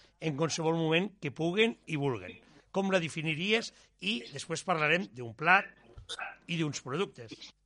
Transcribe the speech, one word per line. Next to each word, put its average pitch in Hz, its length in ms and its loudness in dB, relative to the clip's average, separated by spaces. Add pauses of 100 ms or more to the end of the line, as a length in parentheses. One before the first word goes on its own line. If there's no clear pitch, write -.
(200)
en 160 180 -2
qualsevol 160 400 2
moment 165 320 2 (100)
que 143 120 -6
puguen 196 420 2 (140)
i 156 100 -2
vulguen? 104 400 -2 (340)
Com 196 220 0
la 190 80 6
definiries? 165 720 -2 (220)
I 214 240 -4 (100)
després 160 320 -8
parlarem 165 480 2
d'un 117 240 -10
plat 180 320 4 (800)
i 170 160 -4
d'uns 151 260 -2
productes. 127 480 -6 (320)